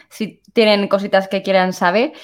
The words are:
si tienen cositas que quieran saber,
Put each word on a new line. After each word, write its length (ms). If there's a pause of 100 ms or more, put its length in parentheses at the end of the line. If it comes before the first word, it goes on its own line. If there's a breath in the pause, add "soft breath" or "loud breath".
si 340 (120)
tienen 340
cositas 400
que 160
quieran 300
saber, 400 (100)